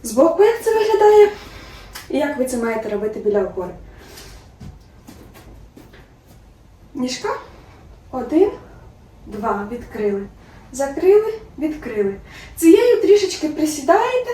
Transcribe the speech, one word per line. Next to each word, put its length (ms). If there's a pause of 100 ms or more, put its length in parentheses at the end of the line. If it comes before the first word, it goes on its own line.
збоку, 420
як 200
це 100
виглядає 580 (760)
і 100
як 200
ви 60
це 120
маєте 320
робити 320
біля 220
опори. 320 (3250)
Ніжка. 340 (840)
Один, 400 (760)
два, 440
відкрили. 560 (460)
Закрили, 680 (180)
відкрили. 580 (400)
Цією 460
трішечки 460
присідаєте 840